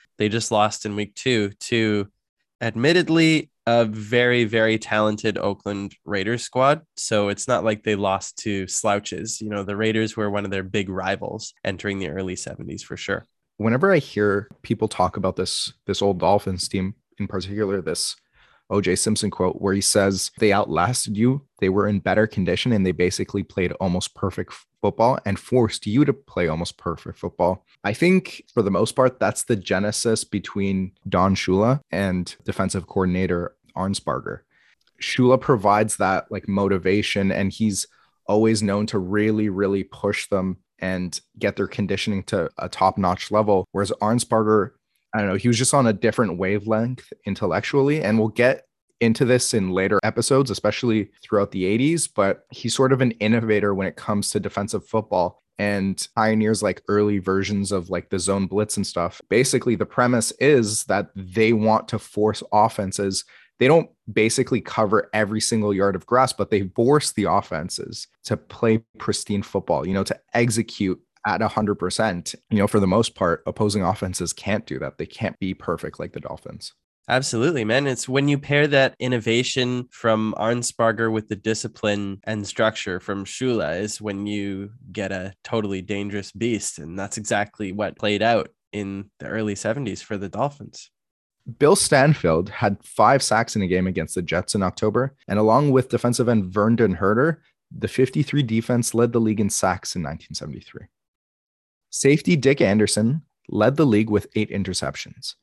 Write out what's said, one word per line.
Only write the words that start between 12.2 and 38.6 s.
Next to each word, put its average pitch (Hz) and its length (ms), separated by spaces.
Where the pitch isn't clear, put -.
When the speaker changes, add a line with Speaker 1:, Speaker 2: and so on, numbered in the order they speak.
Speaker 1:
seventies - 460
for - 120
sure. - 300
Speaker 2:
Whenever 127 320
I 180 60
hear 104 500
people 110 260
talk 92 300
about 95 180
this, - 380
this 98 160
old 98 160
Dolphins 95 500
team, 95 240
in 101 100
particular, 98 540
this - 340
O 101 120
J 90 140
Simpson 107 360
quote - 280
where 95 140
he 98 80
says, 98 560
"They 104 160
outlasted 101 640
you. 127 300
They 95 100
were 98 180
in 101 120
better 101 280
condition 95 440
and 101 140
they 92 60
basically 92 500
played 90 320
almost 92 400
perfect - 380
f-, - 160
football 113 460
and 98 140
forced - 480
you 123 180
to 143 80
play - 340
almost 80 300
perfect 87 400
football." 87 480
I 104 100
think 180 500
for 233 80
the 196 80
most 185 220
part, 131 280
that's - 260
the 117 100
genesis 104 680
between 98 680
Don 95 240
Shula 104 560
and 92 540
defensive 95 420
coordinator 90 720
Arnsparger. - 640
Shula 127 400
provides 107 560
that, 95 340
like, 101 160
motivation, 98 840
and 95 200
he's 107 360
always 107 340